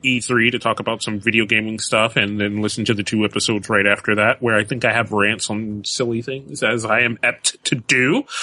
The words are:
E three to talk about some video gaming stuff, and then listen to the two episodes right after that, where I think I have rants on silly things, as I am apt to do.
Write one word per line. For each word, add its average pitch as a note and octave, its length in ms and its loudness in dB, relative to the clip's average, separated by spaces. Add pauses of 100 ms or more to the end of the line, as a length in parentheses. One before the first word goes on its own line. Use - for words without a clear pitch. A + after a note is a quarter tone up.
E B2+ 180 0
three A#2+ 300 2
to B2 80 -4
talk A2 200 0
about A2+ 240 -4
some G#2+ 160 -4
video A2 260 2
gaming A2 340 0
stuff, A2+ 360 0
and G#2 240 0
then G#2 220 -2
listen G#2+ 240 -2
to A#2 80 2
the G2+ 100 -2
two G#2+ 220 0
episodes G#2 440 -2
right G2+ 160 4
after G2+ 300 2
that, A2 260 2
where A#2 140 2
I G#2 80 4
think A#2+ 220 -2
I A2 80 2
have A2+ 180 -2
rants G#2 380 0
on G#2 340 -6
silly A#2 380 -2
things, C3+ 420 -8
as A2+ 220 0
I A2 160 2
am A#2+ 220 0
apt - 420 -2
to - 100 0
do. C3 480 2 (200)